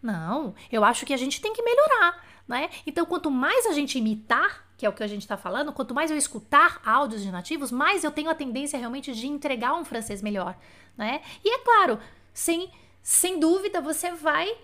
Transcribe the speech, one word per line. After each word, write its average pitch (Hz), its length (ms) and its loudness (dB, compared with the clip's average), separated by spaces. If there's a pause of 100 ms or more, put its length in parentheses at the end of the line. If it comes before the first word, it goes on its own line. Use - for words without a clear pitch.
Não, 208 520 -4 (160)
eu 214 140 2
acho 233 220 4
que 277 80 0
a - 20 0
gente 262 240 -2
tem 427 140 -4
que 466 80 -6
melhorar, 480 640 4 (200)
né? 262 220 -4 (180)
Então, 330 200 0
quanto 330 240 -2
mais 311 360 2
a 403 60 2
gente 285 260 -2
imitar, 226 680 0 (100)
que - 80 -12
é 214 40 4
o 202 40 0
que 208 100 -8
a 214 40 -4
gente 208 200 -8
tá 202 100 -6
falando, 240 360 -4
quanto 262 220 -6
mais 311 160 0
eu 311 60 -2
escutar 285 680 2
áudios 226 380 0
de 196 80 -6
nativos, 226 400 -6
mais 311 340 0
eu 302 60 0
tenho 302 180 -6
a 320 60 0
tendência 277 440 -6
realmente 247 360 -8
de 226 120 -8
entregar 277 480 -2
um 339 100 -4
francês 214 360 -8
melhor, 190 380 -6 (380)
né? 233 260 -4 (200)
E 440 120 2
é 539 60 0
claro, 415 380 6 (360)
sem, 339 340 -2 (320)
sem - 400 0
dúvida, 370 400 2
você 320 300 -4
vai 320 540 0